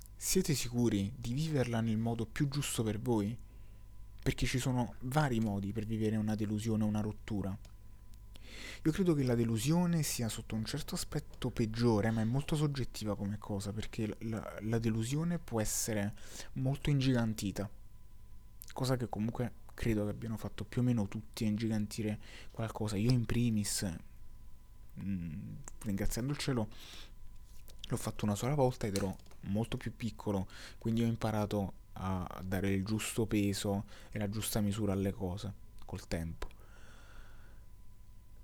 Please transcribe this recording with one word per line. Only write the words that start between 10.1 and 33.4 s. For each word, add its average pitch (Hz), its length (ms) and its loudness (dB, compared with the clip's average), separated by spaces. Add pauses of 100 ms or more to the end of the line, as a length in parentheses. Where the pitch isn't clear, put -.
sotto - 260 -4
un 110 100 0
certo - 300 -4
aspetto - 560 -4
peggiore, 113 600 6
ma 113 100 4
è 110 40 4
molto 135 320 2
soggettiva 135 600 2
come 101 220 -2
cosa, 101 340 -2
perché 110 340 -2
la, 104 140 -4
la, 107 420 -4
la 113 160 4
delusione 123 600 2
può 113 220 0
essere 107 540 2 (400)
molto 135 360 2
ingigantita, 117 800 4 (1040)
cosa 131 240 2
che 123 120 -2
comunque 117 440 -2 (220)
credo 107 300 2
che 104 60 0
abbiano 113 260 -4
fatto - 280 -6
più - 160 -2
o 123 40 4
meno 117 240 4
tutti, - 360 -4
a 110 40 2
ingigantire 107 720 0 (300)
qualcosa. 107 460 -2
Io 110 140 4
in 123 140 4
primis, 110 600 2 (1160)
mm, 95 520 -4 (300)
ringraziando 113 480 2
il 143 60 -2
cielo, 120 300 2 (1120)
l'ho - 160 -2
fatto - 280 -4
una 104 100 4
sola 127 200 0
volta 127 320 4
ed 98 100 0
ero 95 200 0 (260)
molto 107 340 0
più - 180 -4
piccolo, 101 540 -2 (300)
quindi 113 240 2
ho 117 40 4
imparato 107 680 2 (200)
a 92 480 -2
dare 95 280 2
il 98 140 2
giusto 107 420 0
peso 101 580 2 (260)